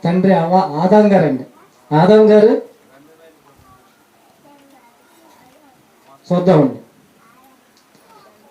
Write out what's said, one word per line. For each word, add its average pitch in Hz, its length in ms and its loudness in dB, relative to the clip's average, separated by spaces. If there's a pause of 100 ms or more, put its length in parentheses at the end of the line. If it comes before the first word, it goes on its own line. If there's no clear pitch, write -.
తండ్రి 185 280 -2
అవ్వ 175 220 -2
ఆదాం 185 560 0
గారండి. 147 320 -2 (520)
ఆదాం 208 360 2
గారు 214 300 2 (3750)
చూద్దామండి. 160 460 0 (1700)